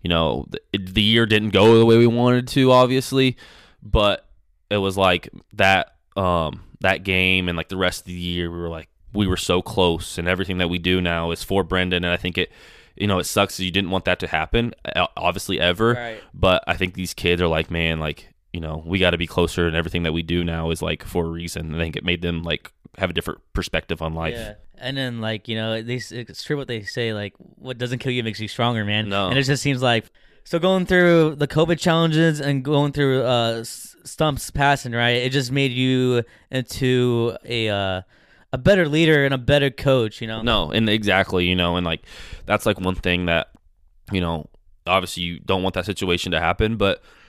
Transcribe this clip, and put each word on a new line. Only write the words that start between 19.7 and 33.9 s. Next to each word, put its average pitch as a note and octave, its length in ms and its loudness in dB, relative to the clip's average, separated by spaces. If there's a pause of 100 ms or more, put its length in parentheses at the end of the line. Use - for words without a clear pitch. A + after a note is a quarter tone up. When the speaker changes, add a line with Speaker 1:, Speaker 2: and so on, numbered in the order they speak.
Speaker 1:
everything E2 300 -2
that D#2+ 80 0
we E2 100 -2
do E2+ 220 -2
now E2 260 -4
is, E2 100 -4
like, E2 220 -4
for F2 240 -4
a - 20 -6
reason." E2 460 -8
I E2 40 -6
think E2 180 -8
it - 80 -10
made F2 180 -2
them, E2+ 220 -4
like, E2 260 -8 (280)
have F#2 120 -2
a - 20 -10
different - 280 -8 (120)
perspective E2 480 -4
on D#2+ 140 -6
life. E2 220 -6
Speaker 2:
Yeah. G#2+ 180 -12 (240)
And C3+ 180 -10
then, B2+ 240 -6
like, A2 280 -8
you A2+ 80 -6
know, A2 260 -4
they A#2+ 140 -8
s-, A#2+ 160 -12
it's A2+ 320 -14
true D3+ 120 -4
what C#3 120 -8
they A2+ 140 -6
say, A2+ 300 -4
like, G#2 240 -8
"What - 420 -14
doesn't B2 200 -4
kill B2+ 140 -4
you B2 100 -2
makes A2 160 -6
you A2 80 -6
stronger," A#2 380 -2
man. G#2 240 -2
Speaker 1:
No. G2 200 -2
Speaker 2:
And G#2+ 80 0
it C#3 60 2
just C3 220 0
seems C3 180 0
like, A#2 220 2 (400)
so E3+ 160 -2
going F#3 260 2
through E3+ 480 6
the D3 140 -2
covid D#3+ 320 2
challenges E3 600 2
and C#3 240 -2
going C#3+ 280 2
through, C3+ 320 0
uh, A#2 380 0
S-, - 420 -16